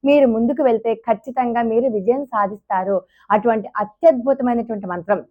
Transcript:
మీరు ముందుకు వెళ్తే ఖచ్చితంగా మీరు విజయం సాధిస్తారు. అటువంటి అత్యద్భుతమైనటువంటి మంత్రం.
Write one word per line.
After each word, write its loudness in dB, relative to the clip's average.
మీరు 6
ముందుకు -2
వెళ్తే 0
ఖచ్చితంగా -2
మీరు 0
విజయం -2
సాధిస్తారు. -4
అటువంటి 0
అత్యద్భుతమైనటువంటి 0
మంత్రం. -2